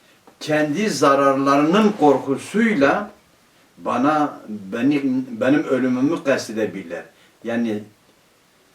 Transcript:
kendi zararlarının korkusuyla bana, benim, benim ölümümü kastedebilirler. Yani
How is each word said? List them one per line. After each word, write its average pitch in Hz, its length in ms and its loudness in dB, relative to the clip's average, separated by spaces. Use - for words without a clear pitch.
kendi 151 500 -2
zararlarının 139 1080 4
korkusuyla 143 1120 0
bana, 139 720 -2
benim, 127 800 -2
benim 147 220 2
ölümümü 131 600 0
kastedebilirler. 104 800 -4
Yani 113 400 -4